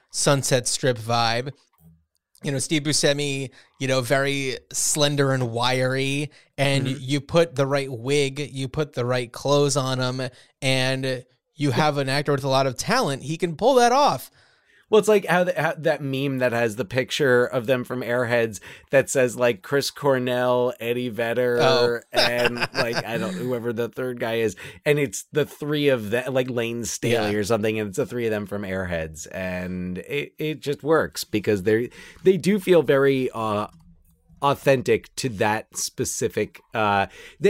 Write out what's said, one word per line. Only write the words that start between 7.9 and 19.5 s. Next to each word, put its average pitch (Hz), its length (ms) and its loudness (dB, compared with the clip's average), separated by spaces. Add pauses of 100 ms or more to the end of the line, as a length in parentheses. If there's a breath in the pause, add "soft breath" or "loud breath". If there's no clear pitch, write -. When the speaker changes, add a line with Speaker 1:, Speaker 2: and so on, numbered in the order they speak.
Speaker 1:
wig, 135 480 -2 (140)
you 135 160 -6
put 151 240 -4
the 127 100 -2
right 123 260 -2
clothes 143 460 2
on 131 240 0
him, 127 300 -4 (320 soft breath)
and 131 640 -2 (300)
you 143 160 0
have 151 260 2
an 139 100 -2
actor 143 240 -2
with 139 140 -2
a 139 40 -2
lot 135 160 4
of 127 120 -2
talent, 190 460 -2
he 151 120 -6
can 170 220 -4
pull 240 180 2
that 240 160 6
off. 240 400 2 (600 soft breath)
Speaker 2:
Well, 214 60 6
it's 202 100 4
like 208 200 4
how, 175 160 4
the, 175 100 0
how 156 240 -2
that 151 240 -2
meme 135 380 -2
that 127 120 2
has 117 240 0
the 120 80 -4
picture 123 640 2
of 120 220 -4
them 123 160 0
from 127 180 -6
Airheads 117 580 0 (300 loud breath)
that 135 180 4
says, 127 280 2
like, 120 260 0